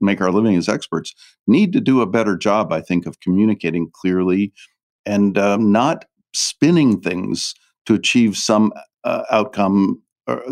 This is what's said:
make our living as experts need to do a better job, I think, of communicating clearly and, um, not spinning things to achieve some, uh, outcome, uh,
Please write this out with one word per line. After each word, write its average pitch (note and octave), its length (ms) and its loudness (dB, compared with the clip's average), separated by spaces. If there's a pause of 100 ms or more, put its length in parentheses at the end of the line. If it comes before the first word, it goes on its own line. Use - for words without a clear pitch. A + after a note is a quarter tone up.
make G2 200 0
our F#2 100 0
living G#2 260 2
as E2+ 120 0
experts E2+ 460 -6 (320)
need F3+ 260 2
to - 80 0
do C3 220 2
a A2 40 0
better G#2 300 0
job, G2+ 360 0
I D#2+ 100 -4
think, F2 240 -2
of D#2+ 140 -12
communicating F#2 720 -2
clearly F#2 600 -2 (540)
and, G2+ 320 0
um, G2+ 340 2
not B2+ 320 0 (300)
spinning C#3+ 640 2
things - 540 -6 (320)
to A2+ 80 4
achieve A2 420 2
some, G#2+ 380 0 (300)
uh, B2 260 -4
outcome, G2+ 720 0 (240)
uh, B2 100 -4 (160)